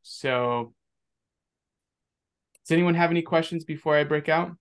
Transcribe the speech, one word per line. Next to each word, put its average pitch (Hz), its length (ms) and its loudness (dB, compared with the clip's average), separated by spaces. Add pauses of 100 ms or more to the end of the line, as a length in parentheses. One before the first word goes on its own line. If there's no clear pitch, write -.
So, 120 720 -4 (1900)
does - 80 -4
anyone 175 220 4
have 170 160 2
any 170 140 0
questions 165 420 -2
before 151 320 0
I 147 60 4
break 151 260 -2
out? 175 320 0